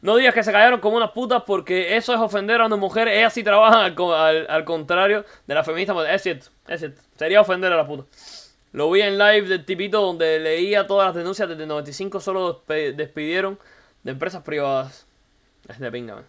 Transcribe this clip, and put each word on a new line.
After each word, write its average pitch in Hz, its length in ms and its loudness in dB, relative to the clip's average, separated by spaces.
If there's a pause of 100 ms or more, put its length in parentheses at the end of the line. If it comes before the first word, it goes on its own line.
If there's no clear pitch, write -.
No 208 160 2
digas 247 180 4
que 226 80 2
se 202 80 -2
cayeron 214 300 6
como 214 160 0
unas 220 140 0
putas 240 340 -2
porque 185 520 -2
eso 240 180 -2
es 226 40 0
ofender 208 440 0
a 226 40 4
una 214 100 0
mujer. 202 300 0
Ellas 214 260 2
sí 233 120 -6
trabajan 214 360 6
al 180 140 0
co-, 175 200 0
al, 160 340 2
al 160 160 -2
contrario 175 600 0 (220)
de 143 80 -6
la 156 80 2
feminista 180 300 -4
moderna. 165 220 0
Es 196 80 -2
cierto, 160 240 -6 (200)
es 165 140 -10
cierto. 143 220 -14 (140)
Sería 185 260 4
ofender 185 300 0
a 170 40 2
la 151 100 0
puta. 139 180 -12 (680)
Lo 151 180 -2
vi 196 120 4
en 202 160 -2
live 208 240 6
del 185 220 -4
tipito 190 360 -4
donde 165 400 0
leía 185 460 0
todas 196 220 2
las 175 60 -4
denuncias 185 340 -6
desde 160 140 -10
el 156 60 -12
noventa 147 220 -8
y - 20 -16
cinco. 190 260 -10
Solo 185 480 -4
despe-, 151 280 -4
despidieron 160 640 -6 (440)
de 131 100 -10
empresas 165 300 -8
privadas. 135 640 -4 (600)
Es 110 100 -20
de 123 140 -8
pinga, 117 240 -12
man. 113 120 -20